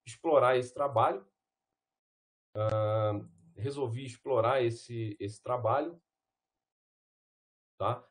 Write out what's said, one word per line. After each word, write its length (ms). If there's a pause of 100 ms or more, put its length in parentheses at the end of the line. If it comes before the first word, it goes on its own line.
explorar 520
esse 160
trabalho, 520 (1300)
ah, 680 (360)
resolvi 500
explorar 580
esse, 560
esse 220
trabalho, 600 (1800)
tá? 340